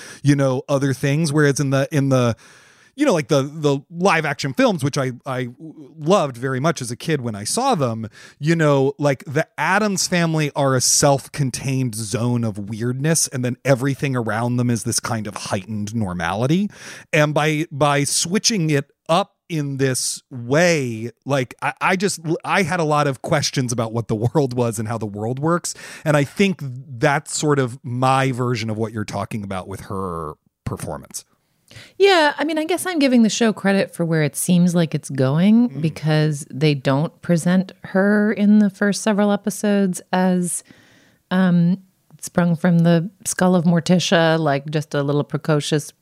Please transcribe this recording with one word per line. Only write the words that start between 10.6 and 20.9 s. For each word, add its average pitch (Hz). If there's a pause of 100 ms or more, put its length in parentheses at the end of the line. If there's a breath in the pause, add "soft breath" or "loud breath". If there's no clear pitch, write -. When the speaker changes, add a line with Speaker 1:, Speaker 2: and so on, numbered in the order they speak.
Speaker 1:
a 120
self-contained 131
zone 117
of 104
weirdness, 127
and 127
then 123
everything 135
around 120
them 123
is 117
this 113
kind 110
of 101
heightened 104
normality. 110 (420 loud breath)
And 151
by, 151
by 143
switching 170
it 143 (180)
up 190 (120)
in 143
this 131
way, 127 (140)